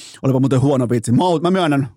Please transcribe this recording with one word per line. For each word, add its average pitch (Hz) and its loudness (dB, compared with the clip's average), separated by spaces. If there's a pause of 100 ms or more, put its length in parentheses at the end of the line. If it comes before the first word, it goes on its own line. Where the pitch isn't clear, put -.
(220)
Olipa 135 0
muuten 131 2
huono 131 0
vitsi. 117 -2
Mau-, 165 2
mä 170 0
myönnän, 147 0